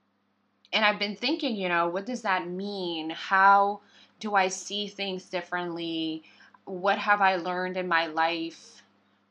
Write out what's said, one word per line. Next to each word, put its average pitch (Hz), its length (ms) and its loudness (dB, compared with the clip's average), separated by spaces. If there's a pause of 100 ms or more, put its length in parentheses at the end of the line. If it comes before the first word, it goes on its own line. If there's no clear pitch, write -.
(720)
And 214 140 2
I've 202 140 4
been 208 160 -4
thinking, 269 400 -2
you 190 120 -2
know, 175 220 2
what 190 160 -4
does 247 160 -6
that 185 260 0
mean? 180 640 -6
How 196 720 6 (380)
do - 160 -6
I 190 120 6
see 202 400 -6
things 190 380 -8
differently? 170 1000 -6 (420)
What 196 340 -2
have 202 220 2
I 190 140 4
learned 180 400 -4
in 185 120 -4
my 165 200 0
life? 165 760 -4 (500)